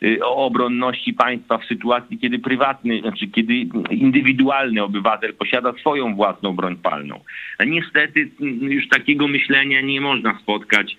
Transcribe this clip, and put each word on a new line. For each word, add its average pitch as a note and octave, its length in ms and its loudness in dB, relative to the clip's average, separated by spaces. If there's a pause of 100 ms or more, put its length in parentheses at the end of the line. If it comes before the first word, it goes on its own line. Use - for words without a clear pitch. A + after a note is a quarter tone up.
y, A2 220 2
obronności B2 880 0
państwa A#2 440 0
w - 80 -10
sytuacji, A#2+ 540 -2
kiedy B2 200 -2
prywatny, B2+ 600 -2
znaczy G#2 260 -6
kiedy A2+ 260 0 (360)
indywidualny C3 920 2
obywatel G#2 500 0
posiada B2 400 -2
swoją C3 420 -2
własną G2 400 0
broń F2+ 200 -4
palną. D2 440 -4 (380)
A G2+ 60 2
niestety, D3+ 560 0
y, C#3+ 260 -4
już C3+ 420 -2
takiego C#3+ 400 2
myślenia C#3 540 2
nie C#3 200 -2
można A#2+ 380 0
spotkać, G#2 600 0